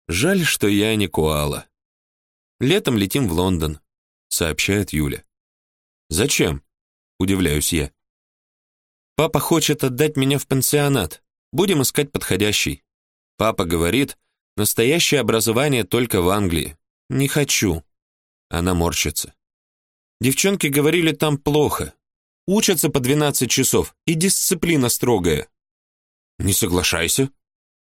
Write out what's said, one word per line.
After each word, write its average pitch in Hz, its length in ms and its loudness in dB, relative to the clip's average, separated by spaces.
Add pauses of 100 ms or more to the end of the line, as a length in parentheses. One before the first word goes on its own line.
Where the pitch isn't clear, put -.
Жаль, 160 360 0
что - 220 -2
я 104 300 2
не 104 100 0
коала». 76 600 -2 (920)
«Летом 139 400 0
летим 101 300 0
в 82 40 -2
Лондон», 80 480 -2 (480)
сообщает 90 640 -2
Юля. 76 320 -4 (840)
«Зачем?» 85 560 -2 (540)
удивляюсь 92 540 0
я. 73 200 -2 (1200)
«Папа 156 240 0
хочет 151 460 0
отдать 139 320 0
меня 135 220 2
в - 100 -8
пансионат. 135 760 0 (300)
Будем 165 300 2
искать 143 280 0
подходящий. 98 720 -2 (540)
Папа 107 280 0
говорит, 87 540 0 (380)
настоящее 131 640 2
образование 113 640 0
только 120 380 0
в 87 60 2
Англии. 90 480 -2 (320)
Не 135 200 -2
хочу». 113 560 0 (640)
Она 87 260 -2
морщится. 85 600 -2 (840)
«Девчонки 160 480 0
говорили, 156 440 2
там 147 260 0
плохо. 143 560 0 (520)
Учатся 190 420 2
по 143 120 0
двенадцать 135 500 0
часов, - 460 0 (100)
и 165 80 0
дисциплина 165 720 0
строгая». 87 600 0 (880)
«Не 98 140 0
соглашайся», 90 800 0 (600)